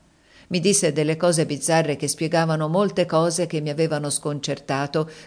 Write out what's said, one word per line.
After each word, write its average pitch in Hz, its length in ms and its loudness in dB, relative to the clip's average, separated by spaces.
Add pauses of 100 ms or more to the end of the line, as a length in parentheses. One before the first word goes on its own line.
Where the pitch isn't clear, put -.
(480)
Mi 180 120 0
disse 185 320 2
delle 151 240 0
cose 160 280 2
bizzarre 151 520 0
che 143 120 -4
spiegavano 160 600 0
molte 190 360 2
cose 170 420 2
che 165 140 -4
mi 151 100 -4
avevano 147 400 0
sconcertato, 143 1000 -4 (180)